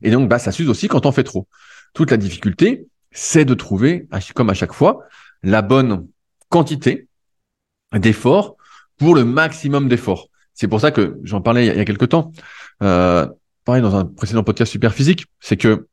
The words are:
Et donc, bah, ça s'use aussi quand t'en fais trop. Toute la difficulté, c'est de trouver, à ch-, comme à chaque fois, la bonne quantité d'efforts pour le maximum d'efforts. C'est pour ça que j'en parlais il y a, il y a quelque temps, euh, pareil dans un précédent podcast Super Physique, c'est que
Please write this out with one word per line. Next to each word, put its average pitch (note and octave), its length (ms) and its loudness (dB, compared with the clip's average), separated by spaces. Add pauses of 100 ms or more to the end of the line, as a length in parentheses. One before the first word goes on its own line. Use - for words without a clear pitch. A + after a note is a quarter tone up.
Et A2 100 0
donc, A#2+ 200 2
bah, A#2+ 80 2
ça G#2+ 120 -4
s'use D3+ 200 -2
aussi A2+ 180 -2
quand - 120 0
t'en C#3 120 0
fais C3 100 0
trop. - 240 -6 (460)
Toute - 180 0
la A#2+ 60 2
difficulté, G#2 720 -2 (240)
c'est - 340 0
de C3 80 0
trouver, B2 580 -2
à G2 100 -8
ch-, - 120 -14
comme A#2+ 160 0
à G2 60 2
chaque F#2 180 -6
fois, - 280 0 (420)
la G2+ 180 2
bonne G#2+ 460 0 (420)
quantité D3 600 -2 (880)
d'efforts A2 640 0 (400)
pour D#3+ 180 4
le B2+ 120 4
maximum C#3+ 600 -2
d'efforts. A#2 420 -2 (260)
C'est - 140 -4
pour G#2+ 120 0
ça D3 100 2
que G#2 320 -2
j'en F#2 180 -6
parlais A#2 240 2
il - 40 4
y - 20 2
a, - 40 -2
il - 40 -2
y - 20 0
a G#2+ 60 2
quelque G#2 180 -2
temps, D#3+ 260 0 (520)
euh, F2+ 440 2 (380)
pareil B2 160 2
dans G2+ 160 2
un F#2+ 80 0
précédent A2 380 -4
podcast A2 280 -2
Super G#2+ 220 -2
Physique, D#3 340 0 (140)
c'est - 160 -4
que A2 360 2